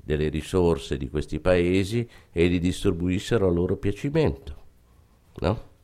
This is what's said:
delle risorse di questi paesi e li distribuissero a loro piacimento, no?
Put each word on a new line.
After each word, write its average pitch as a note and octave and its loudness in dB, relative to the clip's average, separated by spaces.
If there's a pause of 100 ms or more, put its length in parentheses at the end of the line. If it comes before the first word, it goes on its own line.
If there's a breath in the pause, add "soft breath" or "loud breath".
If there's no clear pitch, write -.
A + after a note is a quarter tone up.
delle D2+ 0
risorse D#2+ 0
di C#2 -6
questi D2+ -4
paesi F#2 2 (240 loud breath)
e E2+ 4
li F2 2
distribuissero F#2 0
a F2+ 4
loro F2+ 0
piacimento, C#3 -2 (720)
no? - -4